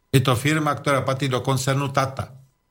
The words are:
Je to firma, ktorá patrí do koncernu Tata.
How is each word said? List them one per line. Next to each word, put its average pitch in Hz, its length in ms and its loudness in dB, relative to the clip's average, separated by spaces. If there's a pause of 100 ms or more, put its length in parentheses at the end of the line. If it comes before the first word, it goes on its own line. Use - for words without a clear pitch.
(140)
Je 135 80 6
to 127 160 2
firma, 151 400 0
ktorá 135 240 0
patrí 135 240 -2
do 127 160 0
koncernu 135 480 0
Tata. - 480 -4 (320)